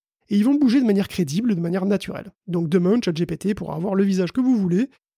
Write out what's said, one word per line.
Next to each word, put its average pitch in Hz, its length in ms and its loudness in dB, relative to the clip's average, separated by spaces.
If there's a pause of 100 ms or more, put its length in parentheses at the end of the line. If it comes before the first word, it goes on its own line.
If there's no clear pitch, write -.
(300)
et 202 80 2
ils 208 80 4
vont 277 100 4
bouger 277 240 4
de 254 60 2
manière 202 240 2
crédible, 190 460 -2
de 165 40 -2
manière 175 260 -2
naturelle. 196 460 -4 (160)
Donc 170 220 -2
demain, 185 340 2
Chat 175 100 -2
G 165 120 -2
P 160 120 -6
T 202 160 -2
pourra 156 220 -8
avoir 190 200 -4
le 196 100 2
visage 185 260 0
que - 80 -4
vous 254 160 2
voulez, 196 340 0 (280)